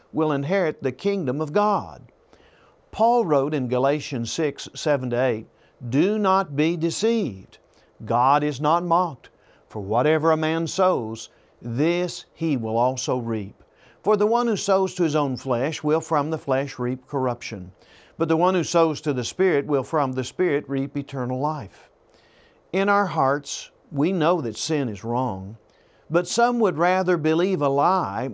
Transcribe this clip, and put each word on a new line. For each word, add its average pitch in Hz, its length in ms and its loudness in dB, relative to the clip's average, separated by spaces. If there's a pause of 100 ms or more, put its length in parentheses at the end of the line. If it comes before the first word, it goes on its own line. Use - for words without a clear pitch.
(120)
will 151 200 0
inherit 151 500 0
the 131 100 -2
kingdom 165 480 -2
of 151 140 -4
God." 175 480 0 (880)
Paul 233 340 2
wrote 151 300 2
in 131 140 -2
Galatians 127 600 0
six, - 440 -4
seven 135 340 -2
to 120 80 -2
eight, 120 300 0 (420)
"Do 175 300 2
not 190 360 0
be 156 220 2
deceived. 165 800 -2 (480)
God 127 400 4
is 143 160 -4
not 160 240 2
mocked. 170 460 -2 (400)
For 107 100 -8
whatever 143 520 2
a 156 40 4
man 160 300 0
sows, 147 640 -2 (340)
this 160 600 -2 (100)
he 160 220 -2
will 110 200 -4
also 127 420 0
reap. 110 440 -6 (400)
For 214 140 2
the 202 100 2
one 233 220 2
who 214 80 0
sows 190 400 0
to 180 80 2
his 147 100 2
own 139 220 0
flesh 131 480 -2
will 156 160 2
from 156 300 -2
the 160 80 -4
flesh 135 380 -2
reap 123 300 -4
corruption. 117 640 -6 (480)
But 160 80 0
the 160 100 4
one 180 200 4
who 165 80 2
sows 165 380 2
to 151 100 0
the 127 100 -2
Spirit 147 440 0
will 135 180 0
from 143 260 0
the 127 140 -4
Spirit 156 440 -2
reap 135 280 -4
eternal 131 420 -6
life." 143 500 -6 (840)
In 196 160 0
our 202 180 2
hearts, 143 640 -2 (220)
we 151 180 0
know 170 300 2
that 113 160 -6
sin 147 320 -2
is 101 160 -8
wrong, 113 520 -4 (540)
but 175 160 2
some 240 320 2
would 185 200 2
rather 180 380 2
believe 160 460 2
a 143 60 2
lie 139 640 0